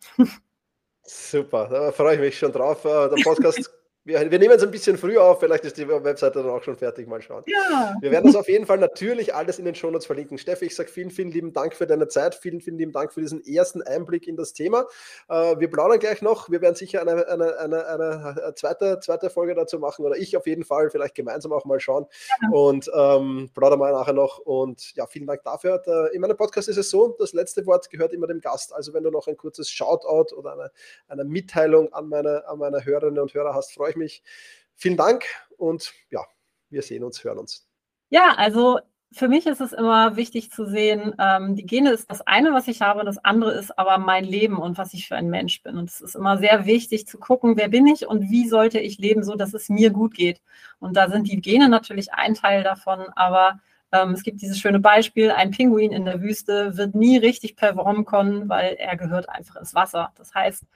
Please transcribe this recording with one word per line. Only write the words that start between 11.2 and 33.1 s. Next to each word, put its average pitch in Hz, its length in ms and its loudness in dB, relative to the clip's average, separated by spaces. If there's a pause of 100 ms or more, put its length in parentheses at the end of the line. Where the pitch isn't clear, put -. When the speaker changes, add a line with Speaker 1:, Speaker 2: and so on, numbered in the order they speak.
Speaker 2:
lieben 165 220 -8
Dank 156 220 -4
für 170 120 -4
deine 151 220 0
Zeit, 151 260 -2
vielen, 170 260 -12
vielen 165 180 -12
lieben 160 120 -6
Dank 147 220 -6
für - 80 -10
diesen 156 260 -10
ersten 175 340 -2
Einblick 165 460 -6
in 165 80 -10
das 160 200 -10
Thema. 226 320 -2 (420)
Äh, 165 320 0
wir 165 100 0
plaudern 190 300 4
gleich 214 200 -2
noch, 214 300 -2
wir 170 100 0
werden 175 140 4
sicher 185 260 -6
eine, 170 280 0
eine, 165 300 -2
eine, 160 280 -4
eine, 156 580 -6
äh, 160 100 -8
zweite, 190 440 -2
zweite 175 320 -4
Folge 175 240 -2
dazu 165 240 -4
machen 147 260 -6
oder 143 120 0
ich 190 200 -4
auf 175 120 -2
jeden 160 160 -4
Fall, 151 260 0
vielleicht 143 240 -4
gemeinsam 151 380 -8
auch 147 120 -2
mal 135 140 0
schauen 139 280 -2 (360)
Speaker 1:
Ja. 214 80 0
Speaker 2:
und, 143 420 2
ähm, 135 640 2
plaudern 139 240 4
wir 139 140 0
nachher 135 220 -2
noch 139 240 0
und 131 580 -6
ja, 120 100 -6
vielen 143 220 -16
Dank 143 160 -8
dafür. 180 340 -4
Der, 165 340 -2
in 175 80 -6
meinem 202 160 0
Podcast 208 320 -4
ist 202 80 -4
es 196 140 -2
so, 226 300 4
das 196 140 -4
letzte 180 320 -4
Wort 180 220 2
gehört 160 240 -4
immer 175 140 -6
dem 165 140 -8
Gast, - 340 -8
also 147 200 -12
wenn 160 100 -4
du 160 60 -2
noch 156 180 -6
ein 151 80 -8
kurzes 156 340 -14
Shoutout 156 640 -2
oder 143 200 -14
eine, 143 180 -14 (340)
eine 139 180 -10
Mitteilung 160 680 2
an 156 160 -10
meine, 147 400 -4
an 151 100 -12
meine 143 260 -4
Hörerinnen 143 360 -2